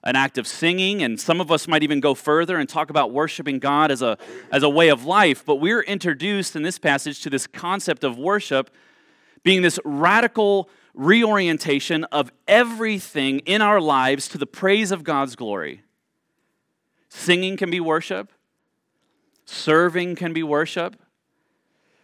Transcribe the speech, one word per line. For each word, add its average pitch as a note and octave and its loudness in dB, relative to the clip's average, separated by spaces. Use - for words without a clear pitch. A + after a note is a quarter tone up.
an B2 0
act C3+ 2
of A#2 -6
singing, F#3 0
and A2+ -4
some E3+ 0
of D3+ -2
us D#3+ 0
might D#3 2
even D3 0
go C#3 2
further D#3+ 0
and D3 -4
talk D#3 -4
about D3 0
worshiping C#3+ -4
God C#3+ 2
as B2+ -2
a, A#2 0
as C#3 2
a D3 4
way D#3+ 6
of C3 4
life, F3 4
but D3 2
we're G3 0
introduced F3+ -4
in D3+ -6
this F3 -6
passage C#3+ -2
to D#3 -8
this C3+ -2
concept F3 -6
of A#2+ -4
worship C#3+ -2
being F#3 4
this F3 2
radical G3+ 2
reorientation E3 2
of C#3+ -4
everything G#3+ 0
in G3+ 0
our G#3 4
lives C3+ 0
to - -14
the C#3 -6
praise G3 0
of F3 -6
God's C#3 -4
glory. F#2+ -8
Singing F#3 0
can F#3 -4
be F3 -4
worship. E3+ -4
Serving F3 0
can E3+ -6
be D#3+ -4
worship. D#3+ -4